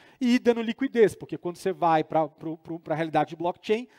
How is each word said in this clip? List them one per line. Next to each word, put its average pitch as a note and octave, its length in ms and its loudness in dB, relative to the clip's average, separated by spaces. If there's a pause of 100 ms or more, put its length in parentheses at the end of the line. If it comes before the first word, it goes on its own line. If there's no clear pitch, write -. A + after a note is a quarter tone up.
(200)
e B3 180 4
dando A#3 220 2
liquidez, A3+ 540 2
porque - 240 -12
quando F3 180 -8
você F#3+ 160 -4
vai D#3+ 320 2
pra, D#3 240 0
pro, D#3 300 -10
pro, E3 200 -10
pra D#3+ 160 -6
realidade D3+ 360 -2
de E3 60 -14
blockchain, F#3+ 520 -4 (100)